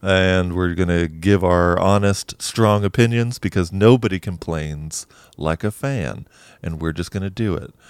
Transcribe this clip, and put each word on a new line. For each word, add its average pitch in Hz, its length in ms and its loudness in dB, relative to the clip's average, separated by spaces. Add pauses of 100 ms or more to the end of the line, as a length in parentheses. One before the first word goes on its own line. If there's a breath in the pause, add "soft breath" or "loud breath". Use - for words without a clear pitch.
And 92 540 2
we're 90 200 0
gonna 87 320 2
give 87 340 2
our 87 380 4
honest, 101 640 0
strong 104 420 2
opinions 117 560 0
because 92 320 -2
nobody 104 480 4
complains 78 880 -8 (300 soft breath)
like 80 260 -4
a 104 80 -4
fan. 104 560 -6 (340 soft breath)
And 80 200 -8
we're 80 100 -2
just 85 200 -6
gonna 95 180 -6
do 98 260 -2
it. - 180 -10 (160 soft breath)